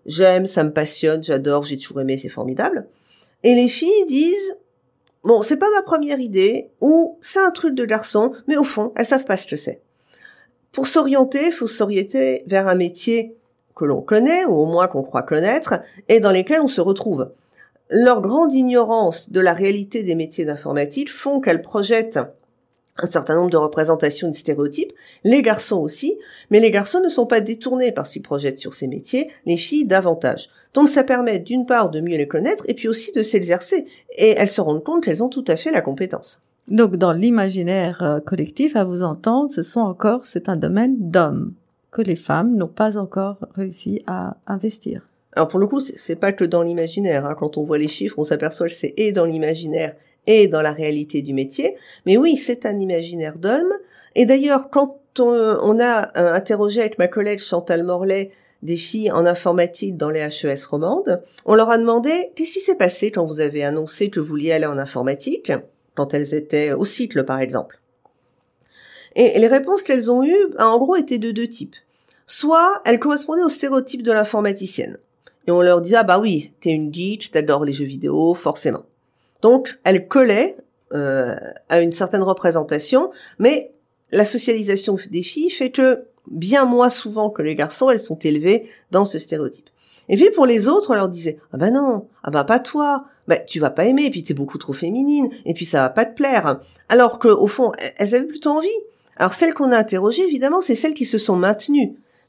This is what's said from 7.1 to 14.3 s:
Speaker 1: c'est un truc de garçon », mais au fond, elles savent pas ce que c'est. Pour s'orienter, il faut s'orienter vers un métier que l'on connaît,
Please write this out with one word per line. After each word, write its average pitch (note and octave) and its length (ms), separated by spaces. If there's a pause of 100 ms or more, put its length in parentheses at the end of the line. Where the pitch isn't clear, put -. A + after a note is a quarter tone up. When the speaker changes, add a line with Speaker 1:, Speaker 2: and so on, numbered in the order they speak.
Speaker 1:
c'est - 180
un F#4 120
truc D#4+ 240
de B3+ 80
garçon », A3 480 (160)
mais D4 80
au C#4+ 80
fond, A3 320
elles A3+ 100
savent C4+ 200
pas F#3+ 100
ce F#3+ 100
que D3+ 120
c'est. - 240 (920)
Pour C4+ 160
s'orienter, C#4 600
il E4+ 40
faut B3 160
s'orienter G#3 800
vers F#3+ 220
un F3+ 60
métier A3+ 600 (400)
que - 80
l'on C#3+ 160
connaît, D4+ 460